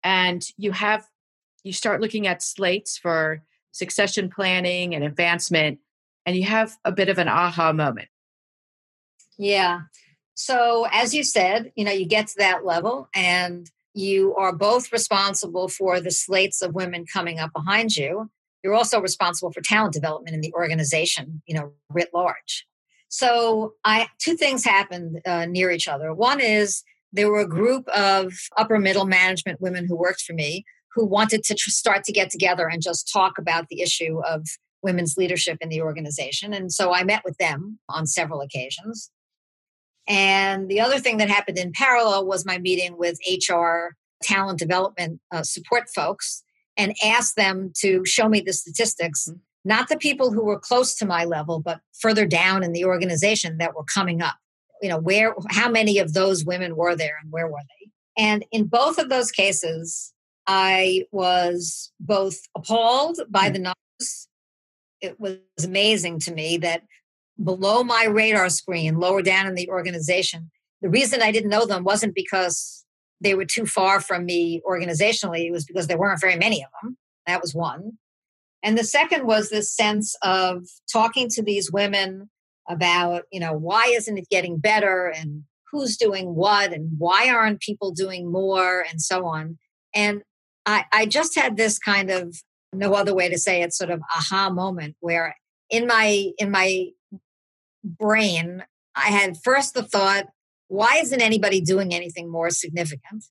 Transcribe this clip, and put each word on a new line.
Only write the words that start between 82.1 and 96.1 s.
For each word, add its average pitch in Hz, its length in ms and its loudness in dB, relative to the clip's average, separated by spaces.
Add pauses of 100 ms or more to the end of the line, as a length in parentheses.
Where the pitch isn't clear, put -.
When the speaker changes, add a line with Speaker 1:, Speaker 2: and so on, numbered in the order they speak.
Speaker 2:
about, 175 640 0
you 190 80 -10
know, 165 140 -4
why 180 340 2
isn't 226 300 0
it 180 120 -12
getting 180 280 0
better 190 500 2
and 156 360 -8 (280)
who's 269 240 -4
doing 190 400 0
what 196 380 4
and 160 240 -6
why 190 320 4
aren't 220 320 2
people 202 300 -6
doing 180 400 -6
more 185 580 2
and 165 120 -8
so 185 240 -2
on. 160 320 -6 (360)
And 208 300 0 (420)
I, 214 260 2
I 214 140 4
just 285 300 0
had 262 200 2
this 214 240 2
kind 196 300 0
of, 175 260 -2 (380)
no 196 200 0
other 202 220 2
way 180 140 4
to 175 80 -2
say 180 240 2
it, 170 120 -2
sort 175 180 -4
of 170 100 -4 (140)
aha 190 340 0
moment 180 500 -4
where 170 360 -2 (340)
in 226 180 0
my, 208 500 4